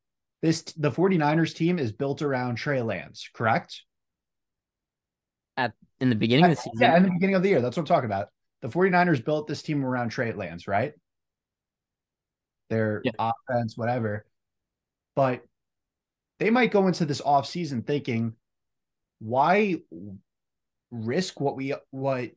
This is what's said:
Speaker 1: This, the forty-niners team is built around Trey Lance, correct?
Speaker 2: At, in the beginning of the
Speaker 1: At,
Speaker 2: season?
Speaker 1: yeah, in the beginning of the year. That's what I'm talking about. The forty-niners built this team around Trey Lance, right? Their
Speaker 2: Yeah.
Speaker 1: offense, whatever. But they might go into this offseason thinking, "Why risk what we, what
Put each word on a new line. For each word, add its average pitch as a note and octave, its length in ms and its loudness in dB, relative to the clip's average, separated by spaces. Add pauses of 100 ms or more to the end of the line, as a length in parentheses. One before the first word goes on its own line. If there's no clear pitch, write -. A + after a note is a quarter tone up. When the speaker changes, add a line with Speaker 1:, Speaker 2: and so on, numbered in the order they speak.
(440)
Speaker 1:
This, D#3+ 180 2
the D3 300 -2
forty-niners E3 640 2
team E3+ 240 0
is B2 120 -2
built C#3 300 -4
around B2 360 -2
Trey C3+ 260 -2
Lance, F2+ 500 -8
correct? A#2+ 480 -2 (1800)
Speaker 2:
At, B2 160 -2 (260)
in B2+ 120 2
the A#2 40 2
beginning A#2+ 300 4
of F3 60 6
the C#3+ 60 0
Speaker 1:
At, - 60 -12
Speaker 2:
season? A2+ 160 -10
Speaker 1:
yeah, F3 160 6
in F3 60 8
the G3 80 4
beginning F#3 260 0
of F#3 60 2
the F#3+ 80 2
year. F3 100 4
That's B2 160 -2
what F3 60 -2
I'm D3 60 -8
talking D3+ 180 2
about. G2+ 220 -4 (340)
The C3 80 -8
forty-niners F3 520 2
built D3+ 260 -2
this D#3 160 -8
team D3 200 -2
around B2+ 260 -4
Trey A#2 220 -4
Lance, F2 360 -10
right? G#2+ 260 -2 (1800)
Their A2 340 -2
Speaker 2:
Yeah. G2+ 140 0
Speaker 1:
offense, A#2 600 -4
whatever. A2+ 500 -4 (880)
But B2+ 280 0 (920)
they G#3 140 0
might A#3 180 4
go G3 180 4
into F3 180 2
this C#3 160 -2
offseason C#3 640 0
thinking, A#2 480 -2 (840)
"Why D#3 580 2 (1120)
risk A#2+ 480 -4
what C#3 160 -2
we, C3+ 180 -6 (180)
what C3+ 460 -4